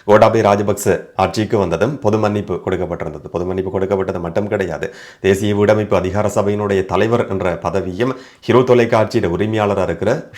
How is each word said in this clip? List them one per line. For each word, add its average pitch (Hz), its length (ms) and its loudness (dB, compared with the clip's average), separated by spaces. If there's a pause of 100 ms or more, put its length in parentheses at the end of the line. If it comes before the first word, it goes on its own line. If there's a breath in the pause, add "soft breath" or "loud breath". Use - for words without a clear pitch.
கோட்டாபய 110 360 6
ராஜபக்ச 101 600 2 (100)
ஆட்சிக்கு 95 420 0
வந்ததும் 98 420 0
பொது 107 180 0
மன்னிப்பு 104 480 -2
கொடுக்கப்பட்டிருந்தது. 82 640 -6
பொது 87 140 -4
மன்னிப்பு 92 260 -4
கொடுக்கப்பட்டது 95 480 -2
மட்டும் 85 280 -4
கிடையாது, 87 460 -4 (280 loud breath)
தேசிய 202 340 2
வீடமைப்பு 107 380 2
அதிகார 95 420 0
சபையினுடைய 101 500 0
தலைவர் 113 440 0
என்ற 90 320 -2
பதவியும் 92 540 -4 (320 loud breath)
ஹிரு 120 160 6
தொலைக்காட்சியோட 113 600 2
உரிமையாளராக 101 580 0
இருக்கிற 98 540 -2